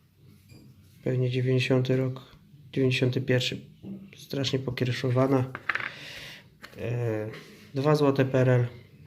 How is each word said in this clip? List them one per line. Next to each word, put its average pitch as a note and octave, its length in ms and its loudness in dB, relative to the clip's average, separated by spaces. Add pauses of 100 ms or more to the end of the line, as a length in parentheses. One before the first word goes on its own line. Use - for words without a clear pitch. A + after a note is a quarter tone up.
(1040)
Pewnie B2+ 260 0
dziewięćdziesiąty C3 680 2
rok. C3 400 -4 (360)
Dziewięćdziesiąty B2+ 480 2
pierwszy. B2+ 400 0 (560)
Strasznie C3+ 420 -4
pokiereszowana. B2+ 840 0 (1300)
E, A2 520 -4 (440)
dwa C#3+ 200 2
złote C#3 300 4
P C3 160 2
R B2+ 100 6
L. B2 160 4 (400)